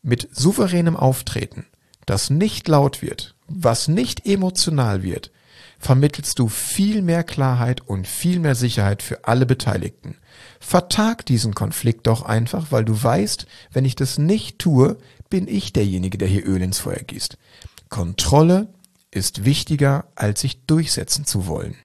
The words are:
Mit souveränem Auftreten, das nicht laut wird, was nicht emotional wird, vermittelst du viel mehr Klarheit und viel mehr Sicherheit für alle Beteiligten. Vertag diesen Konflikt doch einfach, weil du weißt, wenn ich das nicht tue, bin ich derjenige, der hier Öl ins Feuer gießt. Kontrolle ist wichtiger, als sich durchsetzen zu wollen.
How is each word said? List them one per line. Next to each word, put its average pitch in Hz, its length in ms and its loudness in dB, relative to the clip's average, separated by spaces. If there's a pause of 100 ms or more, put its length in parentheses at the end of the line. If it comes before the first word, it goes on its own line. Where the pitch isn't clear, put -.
Mit 120 280 -2
souveränem 175 640 2
Auftreten, - 680 -2 (400)
das - 240 -2
nicht 175 400 0
laut 143 320 4
wird, - 340 -10 (140)
was 160 400 0
nicht 214 380 -2
emotional 165 760 0
wird, 92 280 -6 (480)
vermittelst 143 600 2
du 120 100 2
viel 202 540 0
mehr 170 200 0
Klarheit 127 600 0
und 92 240 -6
viel 175 340 -2
mehr 147 140 2
Sicherheit 110 480 0
für - 240 -8
alle 127 180 4
Beteiligten. - 720 -2 (420)
Vertag 214 680 0
diesen 113 280 0
Konflikt - 520 -2
doch 113 160 2
einfach, 113 480 -2
weil 113 140 2
du 107 160 0
weißt, 147 460 0 (260)
wenn 131 120 0
ich 131 100 0
das 135 220 -4
nicht 185 420 0
tue, 151 380 4 (320)
bin 190 180 -2
ich - 280 -4
derjenige, 95 420 0
der 101 120 -2
hier 95 180 0
Öl 92 160 0
ins 92 160 -2
Feuer - 280 -6
gießt. - 300 -10 (540)
Kontrolle 156 800 2 (420)
ist 98 340 -4
wichtiger, 143 680 0
als 104 260 -2
sich - 240 -6
durchsetzen 156 640 -2
zu 90 200 -2
wollen. 82 380 -6